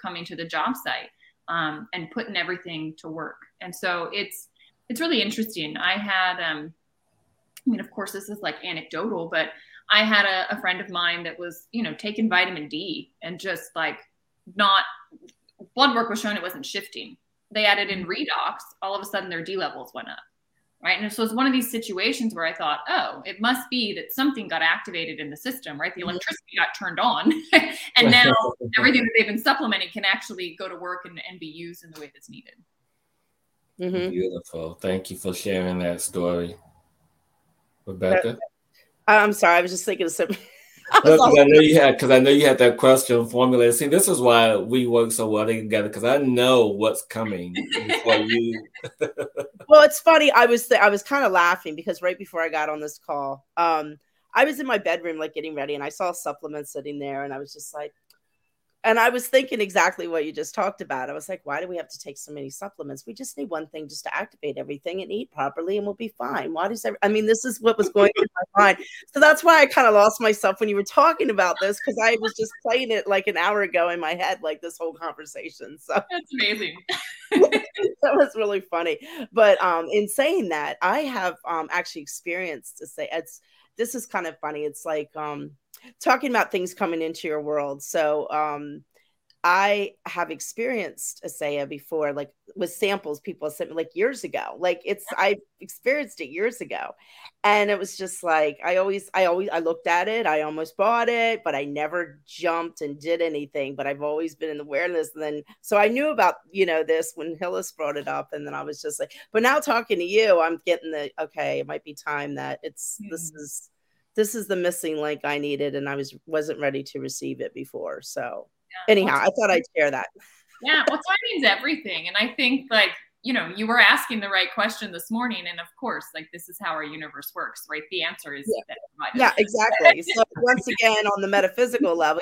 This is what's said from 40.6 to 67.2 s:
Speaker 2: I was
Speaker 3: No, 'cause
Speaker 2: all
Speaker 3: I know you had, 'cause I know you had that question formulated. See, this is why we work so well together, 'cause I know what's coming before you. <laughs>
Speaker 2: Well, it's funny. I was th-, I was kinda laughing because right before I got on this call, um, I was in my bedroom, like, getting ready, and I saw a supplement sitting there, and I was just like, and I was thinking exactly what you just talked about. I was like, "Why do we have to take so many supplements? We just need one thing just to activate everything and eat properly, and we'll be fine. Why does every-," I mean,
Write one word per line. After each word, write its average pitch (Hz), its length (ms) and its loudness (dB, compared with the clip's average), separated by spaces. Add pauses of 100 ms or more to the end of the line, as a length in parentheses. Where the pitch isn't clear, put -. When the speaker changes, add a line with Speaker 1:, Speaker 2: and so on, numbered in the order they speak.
Speaker 2:
I 427 100 10
was - 20 4
Speaker 3:
No, 156 120 12
'cause - 160 8
Speaker 2:
all 147 60 12
Speaker 3:
I 143 60 12
know 151 140 12
you 156 200 10
had, 135 200 8
'cause 131 120 4
I 131 80 10
know 131 100 8
you 143 160 8
had 131 140 6
that 120 180 8
question 131 500 6
formulated. 120 480 6
See, 147 120 0
this 170 200 4
is 156 140 2
why 117 340 6
we 117 300 0
work 117 260 4
so 113 160 -2
well 107 180 2
together, 110 440 0
'cause 101 140 -8
I 127 160 4
know 123 480 6
what's 107 360 0
coming 95 500 -6
before - 640 0
you. 113 500 -2 (160)
<laughs> - 240 -4 (640)
Speaker 2:
Well, 302 120 6
it's 302 180 4
funny. 311 320 4
I 240 140 6
was 240 220 2
th-, 240 120 4
I 208 100 6
was 202 140 0
kinda 277 260 0
laughing 175 460 2
because 170 260 -8
right 180 160 -2
before 185 240 -8
I 165 80 -2
got 151 200 -2
on 151 100 -6
this 151 200 -12
call, 139 460 -8 (120)
um, 156 400 0 (380)
I 247 100 6
was 285 140 -2
in 285 80 -6
my 233 100 0
bedroom, 170 400 -4
like, 156 160 -6
getting 156 220 -8
ready, 143 200 -4
and 139 80 -8
I 143 60 -8
saw 175 220 -4
a 175 40 -8
supplement 147 520 -10
sitting 143 320 -10
there, 139 240 -8
and 139 100 -10
I 131 60 -10
was 143 140 -16
just - 200 -18
like, 147 200 -12 (920)
and 226 140 4
I 233 100 6
was 247 180 -2
thinking 262 340 2
exactly 180 460 2
what 165 180 -2
you 156 60 -8
just 156 220 -8
talked 202 280 -2
about. 135 280 -6
I 143 40 -8
was 151 160 -12
like, 185 160 -10
"Why 147 160 -4
do 185 60 -6
we 180 100 -8
have 160 120 -8
to - 100 -20
take 143 180 -16
so - 140 -16
many 143 180 -12
supplements? 143 580 -14
We 233 60 -14
just 240 240 -16
need 285 120 -8
one 160 180 -6
thing 156 200 -14
just 143 160 -16
to - 120 -8
activate 156 420 -8
everything 143 440 -8
and 180 100 -12
eat 220 200 -8
properly, 165 460 -4
and 202 80 -4
we'll 202 100 -6
be 226 220 -10
fine. 160 360 -6
Why 170 140 -2
does 220 180 -8
every-," 214 160 -6
I 208 60 4
mean, 214 180 2